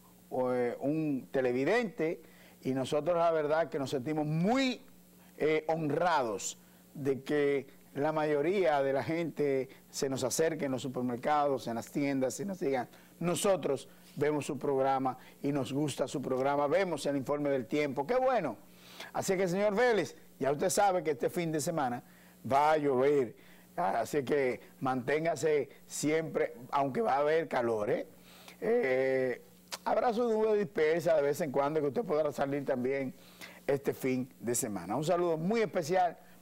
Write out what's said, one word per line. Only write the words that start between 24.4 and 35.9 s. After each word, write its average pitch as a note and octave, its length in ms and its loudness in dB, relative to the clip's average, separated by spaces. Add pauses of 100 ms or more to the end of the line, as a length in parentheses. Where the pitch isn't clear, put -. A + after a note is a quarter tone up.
manténgase C#3+ 880 0 (180)
siempre, D#3 680 -2 (160)
aunque C#3 300 0
va A3 140 0
a C#3+ 40 2
haber D3+ 280 2
calor, A#2 420 0
¿eh? - 180 -2 (520)
Eh, C3 800 2 (440)
habrá A3+ 280 2
su A#3+ 160 0
nube A3 280 2
dispersa D#3+ 580 2
de C#3+ 80 4
vez C#3+ 180 0
en D3+ 100 -2
cuando C#3+ 300 2
que C#3+ 60 2
usted B2 160 -2
podrá D#3 280 0
salir C#3+ 320 -2
también C3 520 -2 (500)
este C#3 280 0
fin B2+ 460 -2
de A#2+ 160 -2
semana. G2+ 400 -4
Un D#3 80 0
saludo E3+ 340 2
muy G#3 240 0
especial F3+ 560 0 (240)